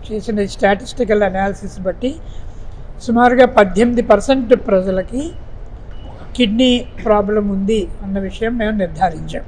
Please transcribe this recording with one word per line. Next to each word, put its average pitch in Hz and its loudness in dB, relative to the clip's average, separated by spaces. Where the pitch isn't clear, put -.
చేసిన 208 -2
స్టాటిస్టికల్ 208 0
అనాలిసిస్ 196 -2
బట్టి 185 -4
సుమారుగా 240 6
పద్దెనిమిది 226 4
పర్సెంట్ 262 4
ప్రజలకి 196 0
కిడ్నీ 247 2
ప్రాబ్లం 208 2
ఉంది 196 0
అన్న 196 -4
విషయం 196 -4
మేము 214 0
నిర్ధారించాం. 160 -2